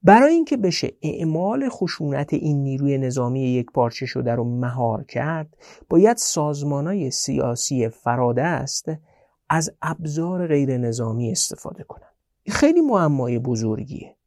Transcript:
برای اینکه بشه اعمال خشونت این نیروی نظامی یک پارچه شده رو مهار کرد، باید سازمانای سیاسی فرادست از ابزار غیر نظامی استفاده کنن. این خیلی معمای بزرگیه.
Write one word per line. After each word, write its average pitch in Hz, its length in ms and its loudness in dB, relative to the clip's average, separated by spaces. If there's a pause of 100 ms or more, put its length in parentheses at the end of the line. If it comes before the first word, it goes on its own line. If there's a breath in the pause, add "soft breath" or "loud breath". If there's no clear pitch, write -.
برای 233 300 8
اینکه 311 240 2
بشه 185 440 -2
اعمال 180 680 -2
خشونت 147 640 -4
این 147 300 0
نیروی 139 340 0
نظامی 127 440 -2
یک 123 320 0
پارچه 123 320 -2
شده 123 300 -4
رو 120 80 -2
مهار 120 600 -2
کرد، 156 540 -6 (320 loud breath)
باید 208 280 6
سازمانای 147 960 -2
سیاسی - 760 -2
فرادست 127 960 -2 (640 soft breath)
از 160 220 0 (100)
ابزار 165 680 -4
غیر 139 300 2
نظامی 117 540 -2
استفاده - 520 -6
کنن. - 240 -20 (360)
این 208 120 -8
خیلی 330 260 4
معمای 147 580 2
بزرگیه. 113 760 -4 (120)